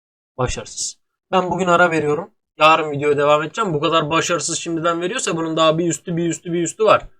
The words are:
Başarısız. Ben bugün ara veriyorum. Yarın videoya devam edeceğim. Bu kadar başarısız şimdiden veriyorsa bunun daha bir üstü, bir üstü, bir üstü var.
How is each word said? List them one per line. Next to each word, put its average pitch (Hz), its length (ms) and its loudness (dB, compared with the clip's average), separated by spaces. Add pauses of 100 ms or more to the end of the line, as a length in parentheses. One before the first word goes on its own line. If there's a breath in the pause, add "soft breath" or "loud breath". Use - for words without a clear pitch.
(380)
Başarısız. - 600 -8 (340)
Ben 180 180 0
bugün 185 160 -2
ara 175 240 4
veriyorum. 156 400 -2 (280)
Yarın 156 320 4
videoya 143 260 0
devam 147 260 4
edeceğim. 175 320 -4
Bu 143 60 -2
kadar 156 300 0
başarısız 165 480 -2
şimdiden 170 420 -2
veriyorsa 190 360 -4
bunun 160 200 -4
daha 160 220 4
bir 175 100 0
üstü, 165 280 -4
bir 170 120 -2
üstü, 165 240 -6
bir 175 100 0
üstü 170 220 -2
var. 160 240 4 (120)